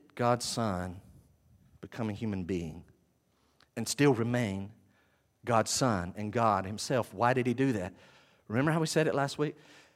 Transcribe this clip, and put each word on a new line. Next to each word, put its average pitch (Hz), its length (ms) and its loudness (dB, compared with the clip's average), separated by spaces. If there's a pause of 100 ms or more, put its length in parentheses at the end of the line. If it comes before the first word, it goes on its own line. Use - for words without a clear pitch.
(140)
God's 120 320 2
Son 92 560 -4 (800)
become - 280 -6
a 104 40 -4
human 101 300 -4
being 85 400 -6 (920)
and 113 120 -6
still 143 260 6
remain 110 580 -2 (760)
God's 110 260 2
Son 95 460 0
and 104 140 -6
God 104 340 2
himself? 107 480 -4
Why 117 200 2
did 127 120 0
he 123 80 2
do 131 200 2
that? 90 200 -4 (540)
Remember 135 240 0
how 165 80 2
we 160 80 0
said 156 200 2
it - 80 0
last 139 220 -2
week? 147 180 -2 (400)